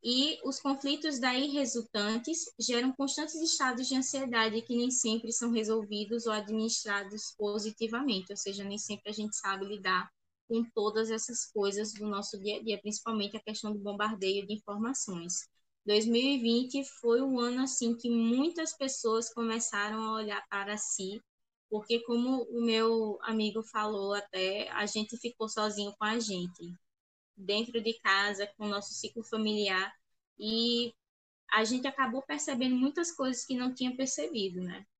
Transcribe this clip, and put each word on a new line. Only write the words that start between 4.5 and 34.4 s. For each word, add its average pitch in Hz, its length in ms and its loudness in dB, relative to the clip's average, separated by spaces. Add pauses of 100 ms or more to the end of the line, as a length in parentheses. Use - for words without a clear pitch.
que 240 140 -2
nem 240 140 2
sempre 226 400 0
são 233 220 0
resolvidos 214 760 0
ou 226 60 0
administrados 214 1040 -2
positivamente, 214 960 -2
ou 202 40 -8
seja, 196 280 -6
nem 202 140 -6
sempre 208 320 -8
a - 20 -6
gente 214 240 -4
sabe 196 280 -2
lidar 185 460 -2 (380)
com 233 160 2 (100)
todas 220 340 2
essas 220 440 -4
coisas 202 400 0
do 214 160 -8
nosso 202 280 -4
dia 202 200 -4
a - 80 -8
dia, 208 160 -2
principalmente 214 560 -2
a 208 40 -6
questão 214 320 -6
do 208 60 -4
bombardeio 202 680 0
de 202 100 -4
informações. 208 960 -4 (380)
Dois 208 180 6
mil 233 160 6
e 277 180 4
vinte 247 460 2 (160)
foi 233 220 6
um 262 160 2
ano, 247 240 2
assim, 240 340 2
que 233 140 -2
muitas 262 640 4
pessoas 233 560 0
começaram 220 680 0
a 220 120 0
olhar 208 340 -4
para 202 280 -2
si, 202 460 -4 (480)
porque 214 300 0
como 240 420 0
o 233 180 -4
meu 226 600 4
amigo 220 400 0
falou 214 520 -2
até, 196 560 -2
a 208 140 0
gente 214 320 -2
ficou 233 320 -4
sozinho 208 480 -2
com - 80 -4
a 220 140 2
gente, 180 560 -4 (600)
dentro 214 480 -2
de 220 180 0
casa, 202 460 2 (120)
com 214 80 -6
o - 20 -2
nosso 202 240 -4
ciclo - 320 -8
familiar, 208 680 0 (480)
e 233 560 0 (560)
a 220 140 6
gente 254 240 0
acabou 262 340 0
percebendo 262 540 0
muitas 294 340 2
coisas 254 340 -2
que 262 120 -2
não 254 180 0
tinha 254 220 -2
percebido, 254 640 -2